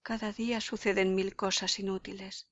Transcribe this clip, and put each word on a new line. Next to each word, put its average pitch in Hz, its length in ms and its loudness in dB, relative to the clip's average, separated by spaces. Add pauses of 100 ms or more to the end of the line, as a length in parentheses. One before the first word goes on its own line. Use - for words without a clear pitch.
Cada 220 300 -4
día 226 300 0
suceden 190 520 4
mil 190 220 0
cosas 190 440 0
inútiles. 190 720 -6